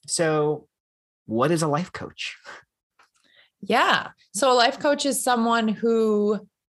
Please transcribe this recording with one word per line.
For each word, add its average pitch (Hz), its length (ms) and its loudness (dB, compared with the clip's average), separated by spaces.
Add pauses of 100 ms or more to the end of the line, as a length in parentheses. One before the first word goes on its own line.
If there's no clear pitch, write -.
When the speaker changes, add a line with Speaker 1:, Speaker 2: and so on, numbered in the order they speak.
Speaker 1:
So 151 580 0 (600)
what 123 260 0
is 165 100 0
a 160 60 0
life 151 240 -4
coach? - 440 -12 (1200)
Speaker 2:
Yeah. 247 480 0 (260)
So 269 160 2
a 247 40 6
life 254 260 2
coach 285 260 0
is 269 160 -2
someone 233 460 0
who 214 800 0 (240)